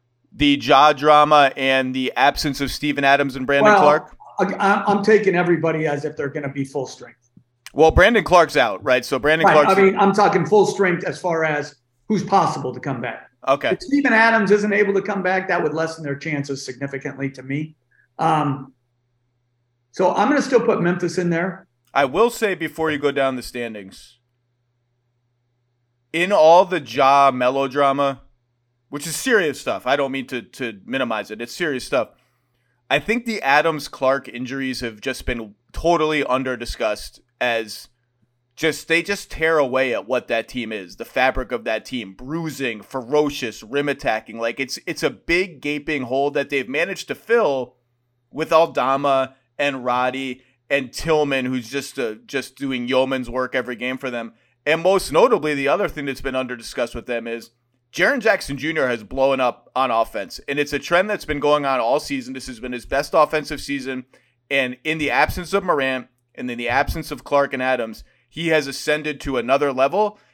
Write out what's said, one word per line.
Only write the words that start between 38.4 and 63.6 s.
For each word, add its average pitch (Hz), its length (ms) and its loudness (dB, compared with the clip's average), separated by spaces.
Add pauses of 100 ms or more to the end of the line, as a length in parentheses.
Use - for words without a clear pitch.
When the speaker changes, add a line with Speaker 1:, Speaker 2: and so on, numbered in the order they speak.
Speaker 1:
just, 156 320 -2
they 165 140 2
just 196 300 -8
tear 160 260 0
away 131 380 0
at 101 120 -6
what 123 200 -2
that 113 200 -2
team 117 240 -8
is, 95 260 -12
the 113 80 -12
fabric 127 460 -2
of 113 120 -4
that 110 200 -4
team, 107 300 -10
bruising, 131 680 -8
ferocious, 131 800 -4
rim 143 260 -4
attacking. 113 480 -4
Like, 117 220 -4
it's, 131 260 -8
it's 160 160 -8
a 151 80 0
big 170 500 -4
gaping 147 440 -6
hole 135 280 -2
that 143 200 -4
they've 131 180 -2
managed 170 380 -4
to 139 80 -6
fill 151 600 0 (560)
with 156 220 -4
Aldama 135 800 2 (220)
and 139 260 -4
Roddy 127 600 -2 (260)
and 135 240 -2
Tillman, 143 520 0
who's 123 260 -6
just, 135 260 -8
uh, 113 180 -4 (120)
just 131 280 -8
doing 131 320 -6
yeoman's 131 420 0
work 127 260 -4
every 123 200 -4
game 127 220 -6
for 127 140 -8
them. 117 220 -8 (320)
And 160 160 2
most 185 300 2
notably, 160 440 4
the 139 120 -2
other 175 220 2
thing 143 160 -10
that's 135 160 -6
been 131 140 -4
under-discussed 123 600 -6
with 113 120 -12
them 117 200 -6
is 117 220 -10 (420)
Jaren 226 300 0
Jackson 190 360 0
Junior 147 300 -2
has 117 160 -4
blown 131 380 0
up - 340 -2
on 131 160 0
offense, 110 560 -2
and 143 100 -6
it's 147 140 -2
a 143 80 -2
trend 185 300 0
that's 208 160 -8
been 147 160 -6
going 147 240 2
on 135 160 0
all 123 180 0
season. 131 340 -8
This 131 140 -14
has 117 140 -14
been 123 100 -10
his 123 140 -10
best 139 280 -4
offensive 147 460 0
season, 131 460 -8 (440)